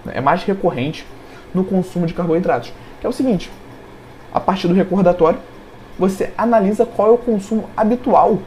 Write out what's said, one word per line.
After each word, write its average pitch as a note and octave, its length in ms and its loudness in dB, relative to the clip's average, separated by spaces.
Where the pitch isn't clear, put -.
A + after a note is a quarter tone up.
né, - 120 -10
é A#2 60 -4
mais D#3 220 0
recorrente D#3+ 640 -4
no F#3 100 0
consumo F3+ 440 -2
de E3 80 -6
carboidratos, E3+ 580 -2
que - 60 -12
é A3 40 -2
o B3 40 -4
seguinte: B3 380 -2
a - 60 0
partir F#3+ 280 -2
do F3 60 2
recordatório, F3+ 640 2
você F#3+ 360 0
analisa A3 520 2
qual G#3+ 220 0
é - 20 8
o A#3+ 60 6
consumo A3 600 -2
habitual G#3+ 680 4